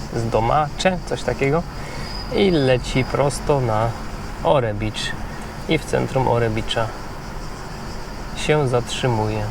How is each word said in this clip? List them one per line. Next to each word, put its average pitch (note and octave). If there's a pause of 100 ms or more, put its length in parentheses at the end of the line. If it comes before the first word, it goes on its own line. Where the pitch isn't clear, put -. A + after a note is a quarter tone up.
(140)
z A#2
Domacze, C#3+
coś -
takiego. C#3 (720)
I G3+
leci C3
prosto C#3
na A2+ (560)
Orebicz. A2 (580)
I D#3
w -
centrum B2+
Orebicza A2+ (1500)
się D3+
zatrzymuje. A2